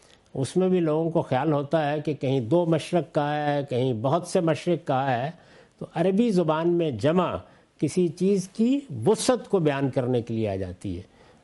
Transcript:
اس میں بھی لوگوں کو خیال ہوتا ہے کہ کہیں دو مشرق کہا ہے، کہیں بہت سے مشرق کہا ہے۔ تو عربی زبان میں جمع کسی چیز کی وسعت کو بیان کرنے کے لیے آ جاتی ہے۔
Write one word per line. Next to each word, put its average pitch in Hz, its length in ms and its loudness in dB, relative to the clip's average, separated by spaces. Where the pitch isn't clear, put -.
اس 135 240 -4
میں 185 120 2
بھی 185 100 4
لوگوں 160 300 0
کو 160 120 0
خیال 147 320 0
ہوتا 147 380 0
ہے 151 100 -4
کہ 151 120 -4
کہیں 135 260 0
دو 156 260 2
مشرق 165 500 0
کہا 147 380 0
ہے، 143 160 -2
کہیں 127 240 0
بہت 135 340 -2
سے - 120 0
مشرق 170 480 -2
کہا 131 360 0
ہے۔ 156 80 -6
تو - 60 -12
عربی 196 340 2
زبان 165 380 2
میں 170 240 2
جمع 135 460 0
کسی 175 280 0
چیز 185 400 0
کی 254 320 0
وسعت 226 440 2
کو 196 100 2
بیان 139 300 2
کرنے 123 320 0
کے 113 120 -8
لیے 110 160 -2
آ 98 60 -2
جاتی 90 440 -8
ہے۔ - 20 -14